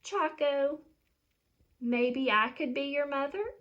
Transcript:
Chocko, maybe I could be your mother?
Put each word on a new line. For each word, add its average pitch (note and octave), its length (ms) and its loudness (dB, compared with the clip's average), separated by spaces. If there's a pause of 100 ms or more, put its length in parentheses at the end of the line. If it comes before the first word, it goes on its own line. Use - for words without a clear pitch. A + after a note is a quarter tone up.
Chocko, D4 760 0 (1000)
maybe B3 500 2
I G#3+ 180 4
could B3+ 260 -4
be C#4 180 -4
your C#4+ 140 0
mother? C#4+ 380 -4 (160)